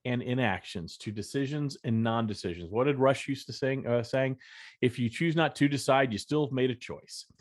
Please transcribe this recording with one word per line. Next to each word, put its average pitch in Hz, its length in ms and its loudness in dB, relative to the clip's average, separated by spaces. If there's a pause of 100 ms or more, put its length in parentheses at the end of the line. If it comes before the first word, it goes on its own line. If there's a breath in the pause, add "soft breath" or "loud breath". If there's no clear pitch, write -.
and 123 160 -2
inactions, 104 760 -2
to - 140 -8
decisions 139 720 -4
and 113 200 2
non-decisions. 101 680 -2
What 117 120 2
did 139 160 2
Rush 135 280 4
used 135 200 -6
to 127 60 -10
sing, 135 340 -2
uh, 120 160 2
saying? 131 340 0 (420 loud breath)
"If 127 200 2
you 120 100 0
choose 165 260 0
not 160 200 2
to 143 120 4
decide, 135 440 4
you 101 80 -2
still 151 260 0
have 127 80 -4
made 127 160 4
a 120 60 -2
choice." - 500 -14 (160)